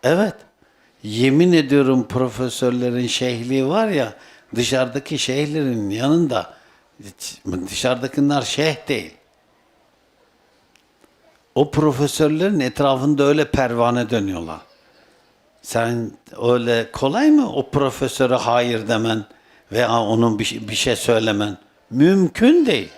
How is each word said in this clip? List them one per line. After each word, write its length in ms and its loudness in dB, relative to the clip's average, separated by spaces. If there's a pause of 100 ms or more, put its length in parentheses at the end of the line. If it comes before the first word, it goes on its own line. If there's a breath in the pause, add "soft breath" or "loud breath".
"Evet." 320 2 (680 soft breath)
Yemin 500 4
ediyorum 540 4
profesörlerin 1000 -2
şeyhliği 600 -2
var 200 0
ya, 260 -2 (420 loud breath)
dışarıdaki 640 -2
şeyhlerin 680 -2
yanında, 640 0 (500 loud breath)
hiç, 380 -16 (280)
dışarıdakiler 720 -2
şeyh 460 -4
değil. 260 -6 (2500)
O 160 2
profesörlerin 880 0
etrafında 640 0
öyle 280 2
pervane 580 0
dönüyorlar. 500 -4 (1000 soft breath)
Sen 500 -4 (300)
öyle 500 0
kolay 400 2
mı 220 4
o 160 -4
profesöre 680 0
hayır 520 0
demen 380 -2 (460 soft breath)
veya 300 0
onun 380 0
bir, 280 -6
bir 80 -8
şey 200 0
söylemen? 640 0 (320)
Mümkün 760 4
değil. 320 -2